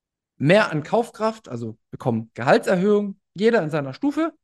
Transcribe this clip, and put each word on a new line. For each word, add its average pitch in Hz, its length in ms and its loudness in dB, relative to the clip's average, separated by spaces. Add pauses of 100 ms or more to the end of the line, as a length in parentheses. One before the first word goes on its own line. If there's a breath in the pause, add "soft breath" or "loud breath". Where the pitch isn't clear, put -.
(380)
mehr 175 340 4
an 151 100 -2
Kaufkraft, 220 680 -4
also 117 280 -10 (140)
bekommen 113 420 -4
Gehaltserhöhung, 202 840 0 (140)
jeder 220 280 2
in 151 80 -6
seiner 139 240 -4
Stufe. 302 400 -2 (100)